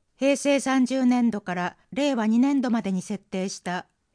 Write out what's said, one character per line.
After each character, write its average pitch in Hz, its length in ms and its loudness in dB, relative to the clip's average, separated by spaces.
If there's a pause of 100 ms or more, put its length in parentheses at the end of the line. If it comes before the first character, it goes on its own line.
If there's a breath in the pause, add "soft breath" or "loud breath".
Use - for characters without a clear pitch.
(140)
平 277 220 0
成 277 240 0
三 269 240 2
十 262 220 0
年 247 240 4
度 196 100 -4
か 180 140 -8
ら 175 240 -6 (120)
令 277 240 0
和 220 120 0
二 220 120 2
年 277 220 2
度 240 100 0
ま 226 120 0
で 196 100 -4
に 185 80 -2
設 196 240 -8
定 190 240 -6
し - 120 -12
た 180 260 -8 (280)